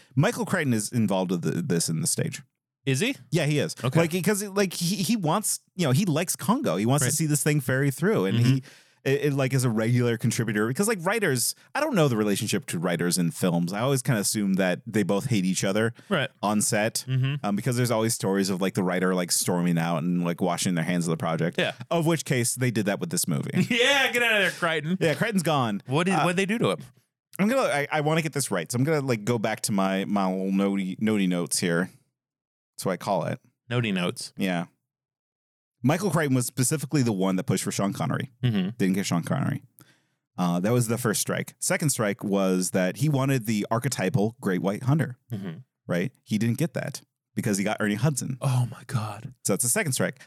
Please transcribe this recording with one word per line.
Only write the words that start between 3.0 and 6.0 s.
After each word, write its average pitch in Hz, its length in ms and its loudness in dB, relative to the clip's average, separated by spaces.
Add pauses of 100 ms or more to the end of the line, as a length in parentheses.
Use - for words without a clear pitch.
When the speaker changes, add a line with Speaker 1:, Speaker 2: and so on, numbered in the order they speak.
Speaker 2:
he? 247 160 -2 (140)
Speaker 1:
Yeah, 156 160 0
he 147 120 2
is. 87 240 0
Speaker 2:
Okay. 127 180 2
Speaker 1:
Like, 170 240 0
'cause, 208 180 0
like, 196 320 0
he, 175 220 -2
he 196 200 0
wants, 185 440 0 (160)
you 175 100 2
know, 127 60 4
he 151 120 4